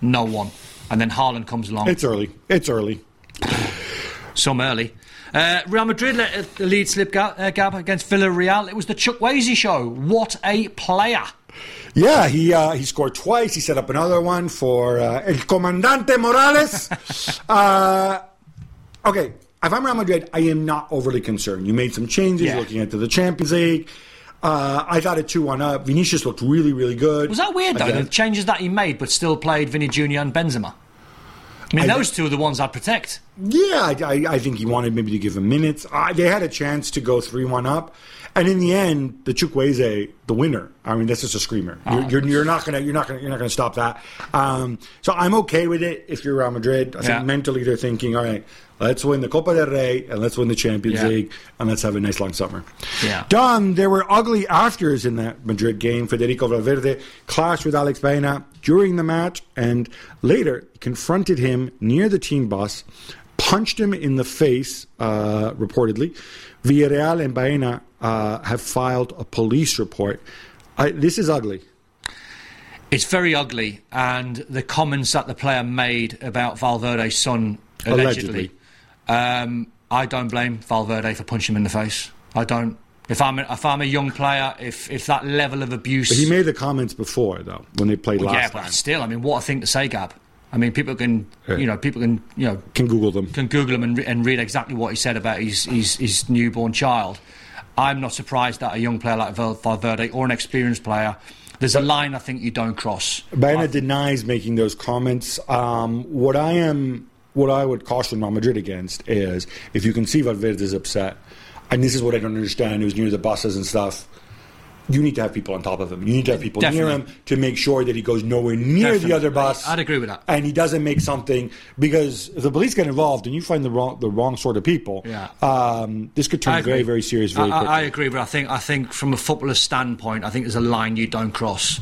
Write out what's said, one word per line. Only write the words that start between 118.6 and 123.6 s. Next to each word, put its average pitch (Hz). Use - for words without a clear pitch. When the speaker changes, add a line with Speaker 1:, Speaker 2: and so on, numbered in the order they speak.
Speaker 1:
Definitely. 175
Speaker 2:
the 170
other 147
bus. 139
Speaker 1:
I'd 165
agree 151
with 117
that. 98
Speaker 2:
And 147
he 147
doesn't 160
make 147
something, 127
because 147
if -
the 139
police 190
get 185
involved 139
and 123
you 165
find 156